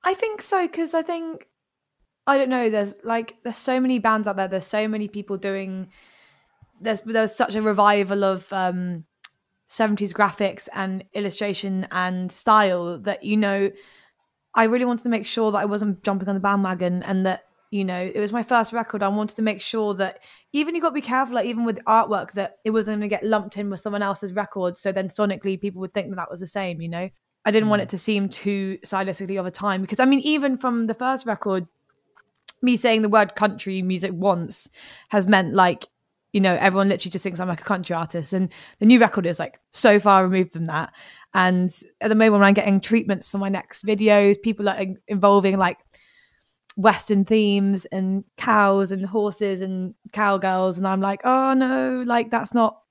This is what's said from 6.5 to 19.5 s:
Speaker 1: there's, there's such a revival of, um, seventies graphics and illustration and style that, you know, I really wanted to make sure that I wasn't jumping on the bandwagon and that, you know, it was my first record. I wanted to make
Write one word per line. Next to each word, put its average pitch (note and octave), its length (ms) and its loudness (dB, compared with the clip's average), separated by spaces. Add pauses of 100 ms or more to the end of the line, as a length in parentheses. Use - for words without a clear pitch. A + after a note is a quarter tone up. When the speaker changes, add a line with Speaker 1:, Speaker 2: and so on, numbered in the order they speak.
Speaker 1:
there's, G#3+ 220 -4
there's A3 340 0
such - 200 0
a G#3+ 60 0
revival G3+ 600 2
of, F#3+ 300 -2
um, F3+ 500 -4 (640)
seventies G#3 460 -2
graphics - 600 -2
and F#3+ 380 -8
illustration G3 800 -4
and F3+ 400 -4
style F#3 680 2
that, G3 260 -6
you G#3 100 0
know, G3 340 2 (840)
I A3+ 100 4
really B3 200 0
wanted A#3+ 180 -4
to A#3+ 60 -2
make A3 160 -2
sure A3 260 0
that G3+ 60 -2
I G#3 80 -2
wasn't G3+ 380 -2
jumping G3 260 -2
on G3 60 -2
the F#3+ 40 -4
bandwagon F#3 640 0
and F#3+ 220 -2
that, F#3 200 -2 (260)
you G3+ 120 -2
know, F3+ 160 -4
it F#3 200 -6
was G#3 120 -2
my A#3 120 -4
first A3+ 280 0
record. A3+ 300 -6
I G3+ 60 0
wanted G#3+ 300 -4
to A3 40 -4
make G#3+ 180 -2